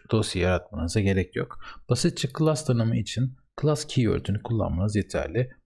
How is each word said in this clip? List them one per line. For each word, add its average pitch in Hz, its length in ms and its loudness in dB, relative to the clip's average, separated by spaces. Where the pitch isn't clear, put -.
dosya 101 300 0
yaratmanıza 87 580 0
gerek 98 360 2
yok. - 240 -6
Basitçe 127 400 0
class 156 260 2
tanımı 117 320 2
için 127 400 -2
class 147 260 0
keyword'ünü 101 560 0
kullanmanız 101 520 0
yeterli. 107 540 -2